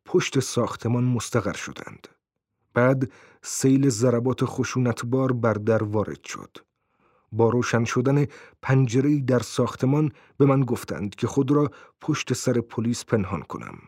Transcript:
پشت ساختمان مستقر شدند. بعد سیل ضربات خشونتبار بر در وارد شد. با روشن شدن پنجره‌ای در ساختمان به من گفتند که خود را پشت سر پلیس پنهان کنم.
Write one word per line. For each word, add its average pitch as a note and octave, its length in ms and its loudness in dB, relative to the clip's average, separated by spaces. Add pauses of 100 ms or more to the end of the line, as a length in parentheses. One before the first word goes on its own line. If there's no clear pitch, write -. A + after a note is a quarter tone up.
پشت - 340 0
ساختمان A#2+ 640 -2
مستقر A2+ 500 -2
شدند. - 540 -14 (680)
بعد B2+ 380 2 (300)
سیل C3+ 480 2
ضربات A#2+ 560 0
خشونتبار B2+ 840 -2
بر A#2 220 2
در G#2+ 300 0
وارد G#2 400 -4
شد. - 340 -16 (760)
با A2+ 180 4
روشن A#2+ 340 2
شدن C3+ 420 2 (360)
پنجره‌ای C3+ 600 2
در B2 180 2
ساختمان C3+ 720 0 (260)
به C#3+ 80 6
من C#3 160 6
گفتند G#2 540 -4
که A#2+ 120 -2
خود C3+ 240 0
را D3 200 2 (300)
پشت - 320 -2
سر A#2+ 280 0
پلیس A#2 440 -4
پنهان F#2 360 -2
کنم. - 460 -14